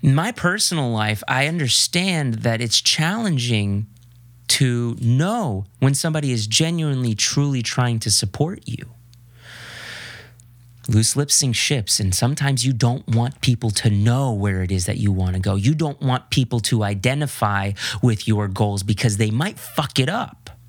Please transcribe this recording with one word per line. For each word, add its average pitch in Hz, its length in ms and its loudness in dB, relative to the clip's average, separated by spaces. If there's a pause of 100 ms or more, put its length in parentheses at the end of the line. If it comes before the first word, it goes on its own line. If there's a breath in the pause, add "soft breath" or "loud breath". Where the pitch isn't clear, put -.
In 139 100 6
my 170 180 2
personal 175 600 0
life, 107 360 0
I 131 200 2
understand 160 880 0
that 113 260 0
it's 117 180 0
challenging 123 1080 0 (600)
to 120 520 0
know 131 640 0 (140)
when 139 160 2
somebody 156 360 -2
is 110 140 -2
genuinely, 139 720 0
truly 139 480 0
trying 120 380 0
to 110 100 -2
support 147 560 -2
you. - 180 -8 (2000 loud breath)
Loose 107 280 2
lips 143 180 0
sink 123 220 2
ships, - 440 0
and 95 140 0
sometimes 135 500 0
you 131 80 2
don't 123 360 0
want 117 340 0
people 117 300 0
to - 180 2
know 117 420 2
where 98 300 0
it 92 100 -2
is 90 140 0
that 98 120 -4
you 101 140 2
want 92 220 0
to 92 60 0
go. 92 160 0
You 104 180 2
don't 151 260 -2
want 127 300 -2
people 123 320 0
to 110 220 2
identify 101 880 0 (320 loud breath)
with 113 240 2
your 104 200 2
goals 101 360 -2
because 104 340 0
they 107 140 2
might 147 260 -2
fuck - 420 -4
it 131 100 2
up. - 380 -8 (220)